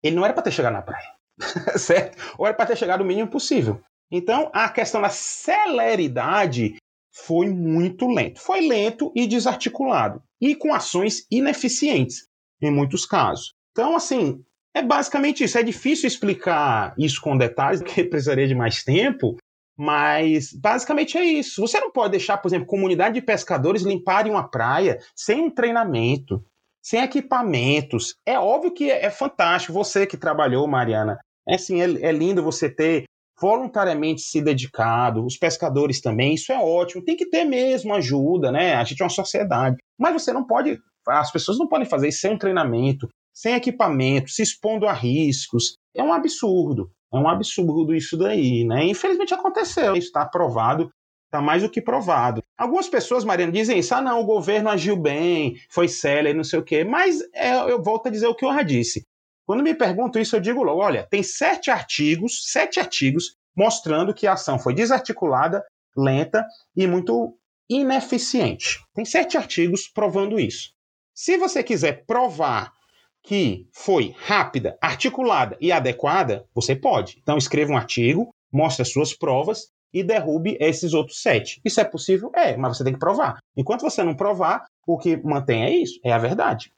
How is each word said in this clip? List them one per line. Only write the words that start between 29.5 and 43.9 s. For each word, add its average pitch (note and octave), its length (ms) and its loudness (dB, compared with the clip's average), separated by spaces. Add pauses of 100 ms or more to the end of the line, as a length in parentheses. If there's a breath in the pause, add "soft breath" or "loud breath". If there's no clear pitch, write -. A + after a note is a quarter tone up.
você G3 340 0
que G3 120 -10
trabalhou, D3+ 500 0
Mariana, A2 500 0 (300)
é F3 80 2
assim, F3+ 260 -2
é, F3+ 40 2 (240)
é - 20 2
lindo E3 320 0
você D3+ 260 -2
ter D#3 360 0 (340)
voluntariamente F#3 840 0
se - 200 -2
dedicado, A#2+ 840 0
os B2 120 -6
pescadores C#3+ 640 -2
também, B2+ 320 0
isso D#3 180 -4
é C4 80 0
ótimo, F3 460 0
tem D#4+ 100 0
que F4 100 -4
ter E4 200 0
mesmo B3+ 480 0
ajuda, C#3+ 580 2
né? D#3+ 240 2
A A#2 80 2
gente C3 180 -6
é A3+ 40 0
uma A#3+ 40 0
sociedade, C3 680 0 (200)
mas B3 140 2
você D#4+ 220 -2
não C4 120 -2
pode, B3+ 320 0 (300)
as D3 240 2
pessoas G3 260 -2
não D#4 80 0
podem C#4 220 0
fazer C#3+ 220 0
isso - 100 -6
sem G3 120 0
um G#3+ 60 -2
treinamento, C#3 720 0 (320)
sem A#3 160 0
equipamento, C#3 760 0